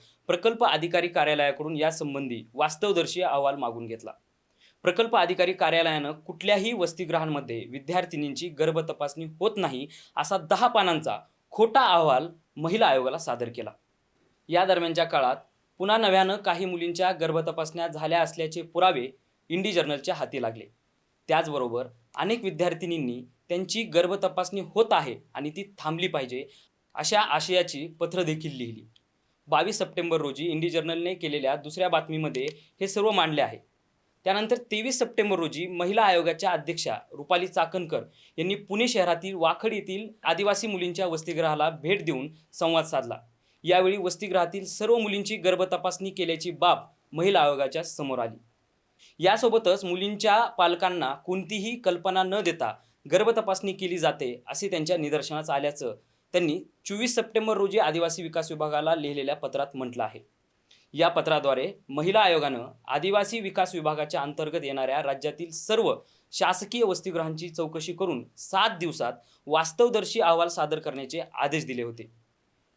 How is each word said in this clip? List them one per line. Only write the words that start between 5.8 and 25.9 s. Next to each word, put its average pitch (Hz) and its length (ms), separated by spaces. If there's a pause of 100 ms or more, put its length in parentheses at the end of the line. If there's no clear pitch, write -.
कुठल्याही 196 600
वसतिगृहांमध्ये 156 960
विद्यार्थिनींची 151 800
गर्भ 156 300
तपासणी 156 460
होत 165 320
नाही 143 300 (300)
असा 156 220
दहा 165 280
पानांचा 170 520 (320)
खोटा 220 300
अहवाल 165 480 (280)
महिला 180 300
आयोगाला 135 320
सादर 123 380
केला. 107 140 (800)
या 175 160
दरम्यानच्या 170 400
काळात 139 320 (420)
पुन्हा 202 180
नव्यानं 190 400
काही 190 280
मुलींच्या 175 480
गर्भ 160 260
तपासण्या 165 480
झाल्या 160 340
असल्याचे 160 420
पुरावे 160 460 (420)
इंडी 190 220
जर्नलच्या 156 420
हाती 151 280
लागले. 113 220 (640)
त्याचबरोबर 135 580 (280)
अनेक 208 300
विद्यार्थिनींनी 165 760 (260)
त्यांची 185 340
गर्भ 175 320
तपासणी 185 460
होत 196 300
आहे 151 260 (180)
आणि 143 160
ती 190 280
थांबली 165 300